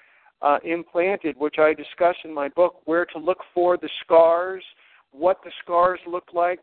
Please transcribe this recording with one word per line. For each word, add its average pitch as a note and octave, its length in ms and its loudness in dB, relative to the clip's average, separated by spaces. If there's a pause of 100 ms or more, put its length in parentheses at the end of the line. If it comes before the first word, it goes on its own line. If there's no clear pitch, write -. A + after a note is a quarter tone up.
(400)
uh, C#3+ 240 2
implanted, E3+ 720 -4
which D3 220 -4
I D#3 160 2
discuss E3+ 500 -2
in D#3+ 80 -14
my C#3+ 160 -6
book, E3+ 360 0
where E3+ 220 0
to E3+ 120 -16
look E3 200 -4 (160)
for F3 220 2
the D#3+ 120 -8 (160)
scars, F3 600 4 (480)
what E3+ 320 0
the F3 60 -18 (120)
scars F3 440 0
look F3 260 -8
like, F3 300 -2